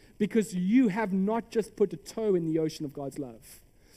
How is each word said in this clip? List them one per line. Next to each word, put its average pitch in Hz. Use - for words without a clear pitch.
Because 214
you 208
have 202
not 208
just -
put 202
a 170
toe 214
in 170
the 160
ocean 156
of 143
God's 139
love. 120